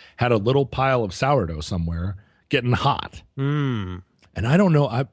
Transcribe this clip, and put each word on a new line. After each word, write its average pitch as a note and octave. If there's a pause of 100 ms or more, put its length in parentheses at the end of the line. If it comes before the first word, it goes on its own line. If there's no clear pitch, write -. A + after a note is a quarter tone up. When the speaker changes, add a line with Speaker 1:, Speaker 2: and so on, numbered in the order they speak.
(180)
Speaker 1:
had B2
a A#2
little C3
pile C3
of F#2
sourdough G2
somewhere E2+ (320)
getting B2
hot. - (120)
Speaker 2:
Mm. B2+ (320)
Speaker 1:
And G#2
I C#3
don't F#3
know, C#3+
I, B2